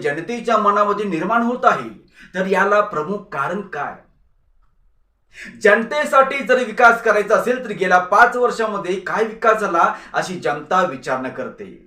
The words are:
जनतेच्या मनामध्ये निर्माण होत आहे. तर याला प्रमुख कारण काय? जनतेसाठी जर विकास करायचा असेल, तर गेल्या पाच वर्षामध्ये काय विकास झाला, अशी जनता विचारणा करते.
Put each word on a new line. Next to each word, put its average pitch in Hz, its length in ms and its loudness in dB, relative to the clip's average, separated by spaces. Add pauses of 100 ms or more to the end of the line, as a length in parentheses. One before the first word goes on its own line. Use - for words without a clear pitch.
जनतेच्या 175 560 -2
मनामध्ये 208 460 0
निर्माण 196 380 0
होत 247 220 -2
आहे. 165 240 0 (460)
तर 185 120 -2
याला 196 360 2
प्रमुख 156 360 -6 (140)
कारण 156 320 -4
काय? - 300 -10 (1700)
जनतेसाठी 269 760 2
जर 254 200 2
विकास 233 440 4
करायचा 208 340 2
असेल, 247 280 0
तर 214 80 -8
गेल्या 180 280 4
पाच 233 360 4
वर्षामध्ये 214 640 -2
काय 185 240 -2
विकास 220 360 0
झाला, 185 320 2 (200)
अशी 175 280 -4
जनता 156 420 -2
विचारणा 131 460 -4
करते. 117 380 -10 (200)